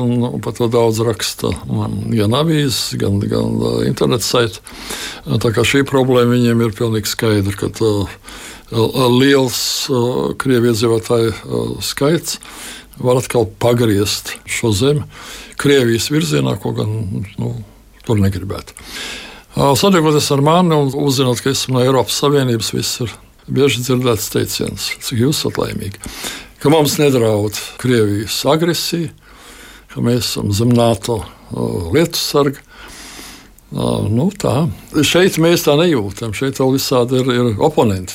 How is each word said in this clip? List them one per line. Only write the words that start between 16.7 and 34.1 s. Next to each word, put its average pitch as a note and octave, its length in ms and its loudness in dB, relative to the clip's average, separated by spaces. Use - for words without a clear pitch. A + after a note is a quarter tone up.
gan, A2+ 180 -4
nu, A#2+ 160 -4
tur A2 160 2
negribētu. F#2+ 520 -4
Ā, C#3 160 4
satiekoties D#3 560 4
ar C#3 140 2
mani E3 320 4
un C#3+ 180 2
uzzinot, C3+ 480 0
ka C3+ 80 0
esmu C3 240 -2
no B2+ 80 2
Eiropas B2+ 380 2
Savienības, C3 560 2
viss - 260 -4
ir A2+ 120 -6
bieži B2+ 320 2
dzirdēts B2 480 0
teiciens, - 560 -4
cik A#2 220 -2
jūs D3+ 160 0
esat G#2+ 180 -4
laimīgi, G2+ 400 -6
ka C#3+ 80 4
mums D3+ 300 4
nedraud A2 580 2
Krievijas G#2+ 640 0
agresija, E3 640 0
ka C3 140 -6
mēs A#2+ 240 0
esam G#2+ 260 -2
zem A#2 160 2
nato, A#2 540 2
ā, - 180 -4
lietu D#3+ 260 2
sarga. C#3+ 400 0
Ā, A#2+ 180 -2
nu, A#2+ 240 0